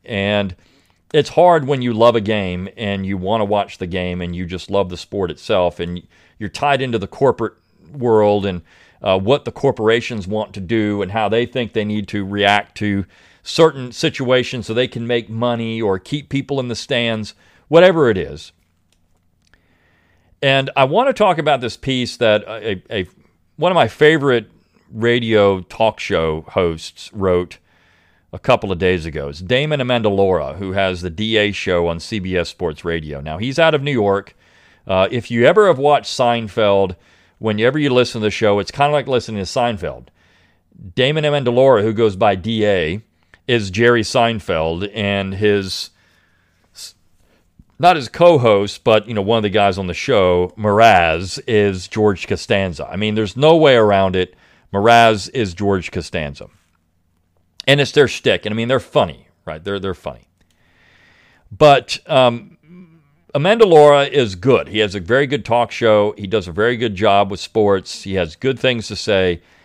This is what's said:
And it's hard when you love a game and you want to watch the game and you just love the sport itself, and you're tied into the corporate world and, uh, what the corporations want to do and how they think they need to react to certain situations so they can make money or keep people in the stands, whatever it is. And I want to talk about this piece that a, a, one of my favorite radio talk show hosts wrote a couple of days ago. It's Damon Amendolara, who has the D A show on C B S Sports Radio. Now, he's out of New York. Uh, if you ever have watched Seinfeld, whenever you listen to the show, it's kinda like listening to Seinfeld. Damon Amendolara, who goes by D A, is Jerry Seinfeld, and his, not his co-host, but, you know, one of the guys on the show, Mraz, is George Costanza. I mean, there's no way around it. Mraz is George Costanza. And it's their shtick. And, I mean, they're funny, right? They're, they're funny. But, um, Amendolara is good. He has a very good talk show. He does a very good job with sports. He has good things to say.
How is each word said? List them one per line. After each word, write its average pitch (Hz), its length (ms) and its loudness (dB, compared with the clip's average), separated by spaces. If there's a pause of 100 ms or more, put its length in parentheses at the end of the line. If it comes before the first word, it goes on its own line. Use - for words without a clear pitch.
And 101 520 -4 (580)
it's 147 140 0
hard 160 400 2
when 135 120 -2
you 123 120 -2
love 113 240 4
a 113 40 2
game 98 560 -4
and 101 300 -6
you 98 100 -6
want 98 240 -2
to 107 40 0
watch 101 340 -4
the 95 80 -8
game 90 340 -6
and 87 140 -8
you 87 120 -8
just 87 220 -12
love 98 200 -2
the 90 80 -12
sport 92 340 -6
itself, 87 480 -2
and 87 240 -8 (380)
you're 104 80 -10
tied 139 340 -2
into 120 160 -4
the 98 80 -6
corporate 113 480 -2 (380)
world 107 520 2
and, 90 180 -6 (380)
uh, 95 160 0
what 104 280 0
the 120 80 -8
corporations 117 760 -2
want 104 280 -6
to 104 60 -12
do 104 420 -2
and 95 100 -8
how 110 160 -2
they 117 180 0
think 120 260 -6
they 107 120 -2
need 104 240 -6
to 104 160 -6
react 101 540 0
to 101 280 -2 (380)
certain 135 480 0
situations 127 720 -2
so 110 80 -6
they 127 140 0
can 117 180 -10
make 120 240 -4
money 113 500 -4
or 98 200 -2
keep - 280 -10
people 139 300 -6
in 127 80 -6
the 120 80 -6
stands, 113 600 -4 (340)
whatever 165 420 6
it 98 80 0
is. 73 340 -10 (1900)
And 135 340 0
I 139 80 4
want 196 240 0
to 262 40 0
talk 185 260 2
about 147 220 0
this 117 160 -8
piece 127 400 -4
that 107 320 2
a, 104 420 -8
a, 101 180 -6 (480)
one 175 160 0
of 180 40 2
my 147 120 2
favorite 139 600 2 (420)
radio 110 680 2
talk 110 380 -2
show 80 500 -4
hosts - 640 -6
wrote 90 460 -2 (760)
a 87 60 -14
couple 110 320 -2
of 92 80 -4
days 90 280 0
ago. 71 220 -10
It's 73 120 -14
Damon 139 400 -2
Amendolara, 98 800 -2
who 95 140 -8
has 95 280 -2
the 90 100 -8
D 107 280 -4
A 104 140 0
show 87 360 -2
on 82 100 -6
C 107 200 -8
B 92 180 -6
S 85 120 -2
Sports 80 360 -8
Radio. 76 360 -6
Now, 78 180 -10
he's 131 200 -6
out 160 160 2
of 139 80 -2
New 143 100 -6
York. 101 440 -2 (500)
Uh, 95 240 2
if 123 200 -8
you 117 160 2
ever 190 220 4
have 151 100 2
watched 139 380 0
Seinfeld, 107 800 0 (440)
whenever 110 400 -2
you 147 120 0
listen 123 300 0
to 107 60 -2
the 104 40 0
show, 101 280 0
it's 98 120 -6
kinda 143 220 0
like 143 160 -2
listening 113 360 -4
to - 60 -12
Seinfeld. 85 580 -6 (840)
Damon 147 300 0
Amendolara, 131 580 4
who 110 100 0
goes 110 220 0
by 101 200 2
D 104 320 -2
A, 92 340 0 (480)
is 113 220 -2
Jerry 120 320 4
Seinfeld, 98 920 -2
and 101 400 -4
his, 101 560 -2 (1900)
not 175 180 4
his 127 120 -6
co-host, 120 760 4
but, 110 220 4
you 117 80 -8
know, 104 80 -2
one 107 140 0
of 110 80 -2
the 104 60 0
guys 98 280 2
on 95 80 -6
the 87 80 -6
show, 90 640 0
Mraz, 98 880 2
is 101 420 0
George 104 380 0
Costanza. 92 640 -4
I - 60 -10
mean, 107 180 -2
there's 107 220 -4
no 151 200 4
way 147 200 6
around 98 400 2
it. 92 180 -2 (380)
Mraz 113 600 4
is 104 220 -4
George 98 380 -2
Costanza. 78 560 -8 (1200)
And 139 120 6
it's 143 120 0
their 143 160 6
shtick. - 380 -2
And, 104 60 -6
I 107 40 -4
mean, 117 120 -4
they're 127 120 0
funny, 92 460 -2 (180)
right? 78 180 -12
They're, 98 160 -6
they're 95 140 -6
funny. 65 360 -14 (1200)
But, 135 540 4
um, 123 500 0 (800)
Amendolara 151 720 6
is 120 280 0
good. 95 320 2
He 107 100 -4
has 104 160 0
a 101 60 -6
very 120 260 0
good 127 180 -6
talk 117 260 0
show. 107 460 2
He 104 100 -12
does 95 220 -4
a 87 40 -12
very 110 240 0
good 110 180 -4
job 101 360 2
with 98 100 -10
sports. 101 640 -2
He 98 100 -8
has 87 220 -4
good 135 220 -4
things 120 300 -2
to 104 80 -10
say. 92 460 0 (220)